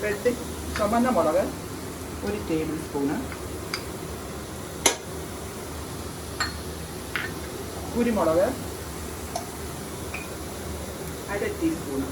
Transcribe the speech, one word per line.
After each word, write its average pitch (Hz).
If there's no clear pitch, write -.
റെഡ് 208
ചുവന്ന 233
മുളക് 160
ഒരു 208
ടേബിൾ 156
സ്പൂണ്, 143
കുരുമുളക് 208
അര 202
ടീസ്പൂണ് 147